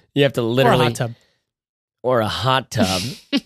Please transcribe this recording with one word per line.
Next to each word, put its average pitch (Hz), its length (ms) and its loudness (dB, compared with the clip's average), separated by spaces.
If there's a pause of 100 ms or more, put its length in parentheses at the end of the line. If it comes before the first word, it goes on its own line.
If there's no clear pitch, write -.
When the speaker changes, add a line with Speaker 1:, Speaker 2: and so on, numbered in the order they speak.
(140)
Speaker 1:
You 139 100 4
have 131 100 0
to 123 80 -4
literally 127 360 2
Speaker 2:
Or 123 40 2
a - 60 2
hot 117 80 -4
tub. 117 180 -6 (880)
Speaker 1:
Or 123 180 0
a 104 80 -2
hot 127 420 -2
tub. 92 360 0
Speaker 2:
<laughs> 147 60 -10 (340)